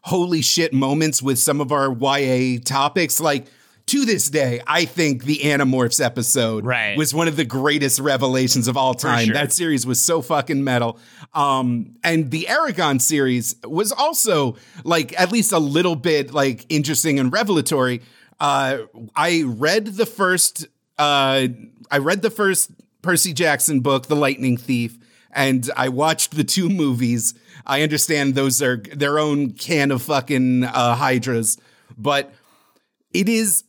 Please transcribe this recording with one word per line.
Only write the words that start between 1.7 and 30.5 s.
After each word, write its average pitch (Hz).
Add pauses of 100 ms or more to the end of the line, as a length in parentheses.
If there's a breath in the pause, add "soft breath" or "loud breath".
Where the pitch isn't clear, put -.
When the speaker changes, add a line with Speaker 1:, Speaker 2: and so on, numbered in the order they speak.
Speaker 1:
our 139
Y 135
A 127
topics, 139
like, 147 (420 soft breath)
to 277
this 202
day, 131
I 165
think 139
the 147
Animorphs 135
episode 117
Speaker 2:
Right. 117
Speaker 1:
was 147
one 165
of 156
the 156
greatest 135
revelations 131
of 127
all 131
Speaker 2:
For 123
Speaker 1:
time. 120
Speaker 2:
sure. 110
Speaker 1:
That 143
series 151
was 127
so 165
fucking 139
metal. 120 (360 loud breath)
Um, 131
and 160
the 160
Eragon 185
series 131 (100)
was 175
also, 185 (300 loud breath)
like, 165
at 180
least 226
a 170
little 160
bit, 147
like, 135
interesting 147
and 127
revelatory. 147 (380 soft breath)
Uh, 139 (360)
I 165
read 151
the 214
first, 180 (300)
uh, 135 (420)
I 143
read 170
the 214
first 196 (300)
Percy 170
Jackson 147
book, 135
The 151
Lightning 135
Thief, 120 (360 soft breath)
and 135
I 131
watched 156
the 151
two 180
movies. 123 (320 loud breath)
I 139
understand 147
those 135
are 127 (160)
their 143
own 143
can 143
of 127
fucking, 127